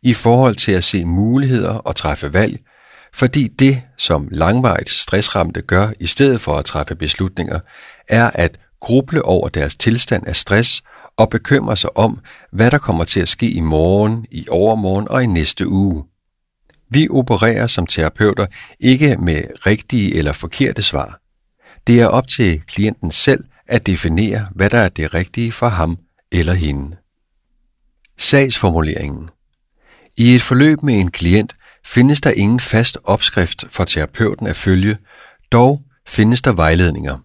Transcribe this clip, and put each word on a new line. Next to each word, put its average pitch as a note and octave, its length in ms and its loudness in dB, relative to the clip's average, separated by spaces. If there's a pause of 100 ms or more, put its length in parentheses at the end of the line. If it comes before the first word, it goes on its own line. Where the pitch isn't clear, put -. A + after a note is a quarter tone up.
i B2 100 2
forhold A#2+ 420 4
til - 160 0
at F#2 120 2
se F2+ 220 2
muligheder A2 640 0
og A2 260 -6
træffe C#3 380 -6
valg, G2 260 0 (540)
fordi B2+ 340 0
det, C3+ 340 2 (160)
som D2 340 -2
langvarigt G2+ 580 0
stressramte E2+ 720 -2
gør G2 380 0
i F2+ 80 -6
stedet C3+ 340 2
for D2+ 160 -4
at C#2+ 80 -4
træffe - 300 -8
beslutninger, E2 640 -6 (480)
er A2+ 260 2
at - 260 -2 (200)
gruble C#3 460 0
over F2+ 240 0
deres C#2+ 260 -4
tilstand - 520 -2
af - 80 -4
stress - 480 0 (340)
og A2 120 4
bekymre A2+ 480 -2
sig - 200 -4
om, A2 220 0 (320)
hvad A2+ 200 2
der D3 60 2
kommer F2 260 -2
til - 160 0
at E2+ 100 0
ske - 200 0
i F2 100 -4
morgen, F#2+ 720 0
i E2 180 -12
overmorgen G2+ 580 0
og B2+ 160 0
i B2 40 0
næste F2 400 -2
uge. F#2 360 0 (840)
Vi D3 200 2
opererer A#2 580 0
som F2 200 -2
terapeuter G2 580 0 (340)
ikke C3 380 2
med D#2+ 260 0 (220)
rigtige G#2 500 0
eller D2 160 0
forkerte E2+ 500 -4
svar. C#2 380 -4 (680)
Det A#2+ 140 6
er A2+ 60 6
op B2+ 200 0
til F2 400 0
klienten - 440 -4
selv - 320 2 (240)
at - 200 -2
definere, G2 680 -2
hvad F#2+ 140 2
der A#2+ 80 2
er G#2 120 4
det D#2 240 -6
rigtige A2+ 380 -4
for A#2+ 160 -4
ham E2+ 300 -2 (340)
eller F2 220 0
hende. D2+ 440 -4 (1200)
Sagsformuleringen. D#2+ 1120 0 (880)
I A#2+ 180 6
et A#2+ 60 4
forløb C#3+ 420 2
med B2+ 160 2
en F2+ 120 0
klient F2+ 440 0 (300)
findes C#3 360 4
der C#3+ 100 0
ingen G#2+ 280 2
fast - 440 0
opskrift - 640 -2
for - 140 -4
terapeuten G#2 640 -4
at E2+ 80 -4
følge, G2 420 0 (540)
dog C3 300 4 (260)
findes A2+ 340 2
der - 100 0
vejledninger. D#2+ 720 0